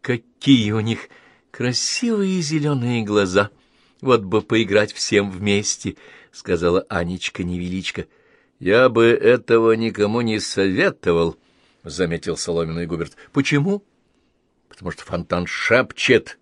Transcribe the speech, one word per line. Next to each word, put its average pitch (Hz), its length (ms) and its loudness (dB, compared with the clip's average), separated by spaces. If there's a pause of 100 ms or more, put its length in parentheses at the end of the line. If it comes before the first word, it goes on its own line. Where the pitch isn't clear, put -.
"Какие 120 680 2
у 110 80 -2
них 110 300 -4 (420)
красивые 190 880 -2
зеленые 143 640 -2
глаза! 101 460 2 (520)
Вот 123 220 2
бы 101 180 0
поиграть 104 520 0
всем 101 380 0
вместе!" — 101 640 -4 (360)
сказала 87 580 -2
Анечка-невеличка. 90 1160 -6 (520)
"Я 120 300 4
бы 117 160 4
этого 117 680 4
никому 110 480 0
не 110 180 -2
советовал", — 92 1000 0 (460)
заметил 82 540 -4
Соломенный 82 480 -4
Губерт. 82 320 -8 (140)
"Почему?" 147 520 -2 (840)
"Потому 87 220 -12
что - 120 -14
фонтан 87 440 -6
шепчет. - 960 0